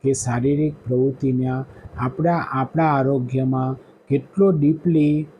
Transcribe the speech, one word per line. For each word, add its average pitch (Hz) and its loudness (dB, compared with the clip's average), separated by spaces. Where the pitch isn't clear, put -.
કે 135 2
શારીરિક 139 -2
પ્રવૃત્તિના 127 0
આપણા, 156 -2
આપણા 135 -2
આરોગ્યમાં 131 0
કેટલો 190 2
ડીપલી 151 2